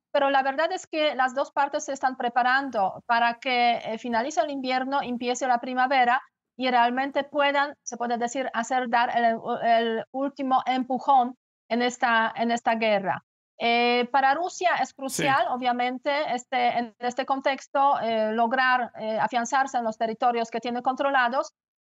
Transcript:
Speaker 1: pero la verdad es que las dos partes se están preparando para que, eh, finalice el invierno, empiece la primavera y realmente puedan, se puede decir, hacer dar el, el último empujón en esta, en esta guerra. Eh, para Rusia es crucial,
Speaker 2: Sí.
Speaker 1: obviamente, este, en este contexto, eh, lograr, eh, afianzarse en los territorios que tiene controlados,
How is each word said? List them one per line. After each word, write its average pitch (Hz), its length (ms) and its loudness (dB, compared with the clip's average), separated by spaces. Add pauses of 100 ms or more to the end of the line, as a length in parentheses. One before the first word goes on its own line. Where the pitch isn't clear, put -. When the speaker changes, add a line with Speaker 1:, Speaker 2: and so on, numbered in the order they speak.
(120)
Speaker 1:
pero 277 180 2
la 269 140 2
verdad 269 300 -2
es 370 140 -10
que 302 280 -2
las 254 180 0
dos 277 180 -4
partes 294 340 -2
se 277 80 -6
están 262 240 -4
preparando 240 880 0
para 233 340 2
que, 240 460 2
eh, 220 120 -6
finalice 247 440 -2
el 311 80 -2
invierno, 262 520 -2
empiece 247 460 -4
la 240 140 2
primavera 254 600 2 (360)
y 254 120 -2
realmente 254 540 2
puedan, 285 600 0
se - 120 -12
puede 240 220 -4
decir, 247 360 -4
hacer 247 360 -2
dar 240 280 2
el, 233 200 2 (260)
el 226 480 2
último 262 540 -2
empujón 254 720 2 (320)
en 233 120 0
esta, 240 540 0
en 233 160 0
esta 233 240 0
guerra. 202 480 0 (400)
Eh, 240 480 2
para 269 220 4
Rusia 339 380 0 (100)
es 269 120 -2
crucial, 269 480 0
Speaker 2:
Sí. 359 100 0
Speaker 1:
obviamente, 254 840 -2
este, 247 460 -2
en 233 180 -6
este 247 300 -4
contexto, 277 720 0
eh, 220 320 0
lograr, 247 680 2
eh, 220 200 -4
afianzarse 254 580 0
en 240 60 0
los 220 160 -4
territorios 233 500 0
que 233 100 -6
tiene 240 220 -4
controlados, 262 720 0 (280)